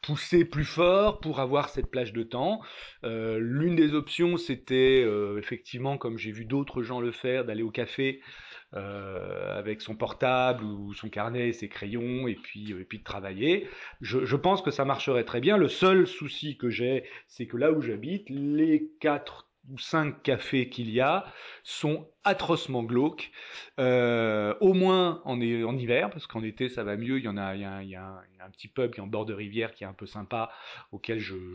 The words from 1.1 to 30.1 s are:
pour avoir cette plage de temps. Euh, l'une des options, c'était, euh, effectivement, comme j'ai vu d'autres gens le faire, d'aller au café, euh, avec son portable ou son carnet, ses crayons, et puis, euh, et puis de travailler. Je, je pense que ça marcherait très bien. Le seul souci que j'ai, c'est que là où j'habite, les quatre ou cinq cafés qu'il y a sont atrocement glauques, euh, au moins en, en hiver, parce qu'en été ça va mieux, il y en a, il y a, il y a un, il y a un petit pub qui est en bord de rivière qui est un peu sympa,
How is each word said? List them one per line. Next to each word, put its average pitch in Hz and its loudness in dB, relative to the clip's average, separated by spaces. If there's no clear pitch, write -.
pour 143 -2
avoir 139 2
cette 127 -4
plage 120 -2
de 113 -2
temps. 139 -2
Euh, 113 -2
l'une 143 0
des 151 6
options, 170 2
c'était, 131 4
euh, 104 0
effectivement, 127 -6
comme 113 -6
j'ai 110 -6
vu 110 -10
d'autres 127 -2
gens 123 -4
le 120 0
faire, 127 -2
d'aller 113 -2
au 107 -4
café, 135 -2
euh, 98 -6
avec 107 -4
son 107 -8
portable 127 2
ou 101 -8
son 110 -10
carnet, 117 -2
ses 107 -6
crayons, 120 -4
et 107 -2
puis, 104 -10
euh, 92 -8
et 95 -10
puis 110 -12
de - -16
travailler. 101 -2
Je, 117 0
je 117 2
pense 190 4
que 147 0
ça 135 0
marcherait 135 2
très 120 -2
bien. 190 4
Le 170 6
seul 185 6
souci 147 -8
que 123 -2
j'ai, 120 0
c'est - -10
que 120 -8
là 147 4
où 151 2
j'habite, 127 -4
les 151 2
quatre - -2
ou 131 -14
cinq 151 -2
cafés 127 0
qu'il 117 -6
y 113 2
a 165 4
sont - -4
atrocement 165 0
glauques, 131 0
euh, 117 4
au 190 8
moins 185 4
en, 123 -2
en 117 0
hiver, 127 2
parce 170 -14
qu'en 110 -6
été 117 -2
ça 120 -6
va 104 -2
mieux, 120 -2
il 123 -4
y 113 -4
en 101 -4
a, 98 -4
il 101 -6
y - -6
a, 98 -10
il 98 -12
y 92 -12
a 92 -14
un, 95 -16
il 95 -20
y - -20
a 92 -16
un 95 -20
petit - -20
pub 123 0
qui - -12
est - -8
en 98 -8
bord 107 -4
de 107 -6
rivière 107 -4
qui - -14
est 98 -8
un 95 -12
peu 95 -14
sympa, 110 -6